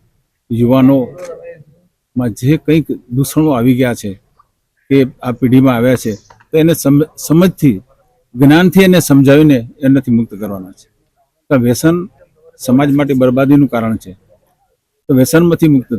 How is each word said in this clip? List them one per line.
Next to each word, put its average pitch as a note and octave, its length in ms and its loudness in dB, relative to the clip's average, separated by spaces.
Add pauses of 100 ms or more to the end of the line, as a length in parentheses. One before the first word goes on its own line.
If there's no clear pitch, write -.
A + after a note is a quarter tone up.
(500)
યુવાનોમાં B2+ 1900 -4
જે D3 200 -2
કંઈક D3+ 300 -2 (240)
દૂષણો D3 400 -2
આવી B2 240 0
ગયા B2 260 -4
છે G2+ 100 -10 (800)
કે C3+ 80 2 (240)
આ B2 180 -8
પેઢીમાં C3 380 2
આવ્યા B2 260 -2
છે, A2 100 -6 (320)
તો - 120 -14
એને D#3+ 160 2
સમ-, C#3+ 420 0
સમજથી, D3+ 600 0 (580)
જ્ઞાનથી E3 480 4
એને F#3 180 4
સમજાવીને C#3 580 4 (240)
એનાથી C3+ 340 0
મુક્ત A2+ 220 -4
કરવાના F#2+ 400 -12
છે. - 80 -20 (600)
તો D3+ 100 0
વ્યસન B2 380 0 (640)
સમાજ C#3 320 0
માટે C#3+ 220 0
બરબાદીનું C3 600 2
કારણ A2+ 240 -4
છે, F#2 140 -16 (1000)
તો - 40 0
વ્યસનમાંથી D#3+ 640 2
મુક્ત B2 240 -4